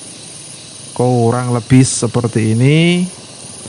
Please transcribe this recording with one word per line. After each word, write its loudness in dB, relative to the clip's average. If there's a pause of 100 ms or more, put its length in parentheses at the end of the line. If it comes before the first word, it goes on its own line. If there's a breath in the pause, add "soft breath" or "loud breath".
(920)
Kurang 0
lebih 4
seperti -2
ini. 2 (600 loud breath)